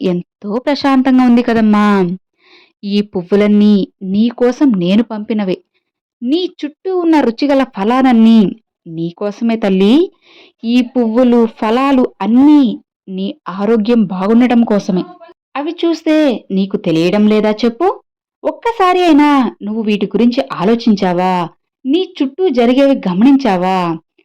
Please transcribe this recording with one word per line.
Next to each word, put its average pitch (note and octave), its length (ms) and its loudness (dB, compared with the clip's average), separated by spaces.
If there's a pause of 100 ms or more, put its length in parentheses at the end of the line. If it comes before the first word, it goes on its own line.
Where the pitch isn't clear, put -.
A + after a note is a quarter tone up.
ఎంతో F#3+ 640 -6
ప్రశాంతంగా C4+ 580 0
ఉంది A#3+ 180 2
కదమ్మా. G#3 760 0 (680)
ఈ G3+ 180 -2
పువ్వులన్నీ G#3 840 0 (140)
నీ G3+ 260 -2
కోసం B3 480 0
నేను F#3 260 0
పంపినవే. G#3+ 560 -6 (640)
నీ E4+ 280 -4 (140)
చుట్టూ F#4 340 -8
ఉన్న E4 220 2
రుచిగల C4+ 440 0
ఫలాలన్నీ A3+ 920 2 (300)
నీ E3 240 -8
కోసమే G#3+ 460 -6
తల్లి. A3 560 2 (520)
ఈ A#3+ 180 0
పువ్వులు, A#3+ 640 0
ఫలాలు B3+ 720 -2
అన్నీ B3+ 600 2 (280)
నీ F#3+ 260 -8 (140)
ఆరోగ్యం G#3+ 560 0
బాగుండటం A#3 580 2
కోసమే. G3+ 420 -2 (520)
అవి D#4 280 -8
చూస్తే D#4 640 0
నీకు G3 260 -2
తెలియడం F3+ 520 0
లేదా G#3+ 220 2
చెప్పు? A#3 520 -4 (420)
ఒక్కసారి F4+ 580 -2
అయినా D4 600 2
నువ్వు G#3+ 200 -6
వీటి G#3 240 -2
గురించి A#3+ 460 -2
ఆలోచించావా? F#3 960 -2 (380)
నీ F4+ 360 -2
చుట్టూ D#4+ 260 -2
జరిగేవి B3+ 480 2
గమనించావా? F#3+ 1000 0 (260)